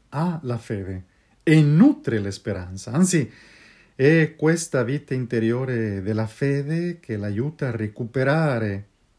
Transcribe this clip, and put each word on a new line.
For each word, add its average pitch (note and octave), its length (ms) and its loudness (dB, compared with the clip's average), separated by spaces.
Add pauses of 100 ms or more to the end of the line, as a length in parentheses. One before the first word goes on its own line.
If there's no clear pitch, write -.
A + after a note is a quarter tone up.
ha D#3+ 340 -4
la A#2+ 140 -4
fede G2 460 -8 (400)
e D#3 180 6
nutre D3+ 580 4
la G2 120 -4
speranza. F#2 600 -10
Anzi, E3 400 2 (640)
è D#3 400 4
questa D#3 480 0
vita C#3 300 -4
interiore A#2 880 -2
della G#2+ 260 -2
fede D3 720 -4
che G#2+ 180 -8
l'aiuta A2 500 -4
a A#2+ 40 -4
recuperare A2+ 1160 -2 (320)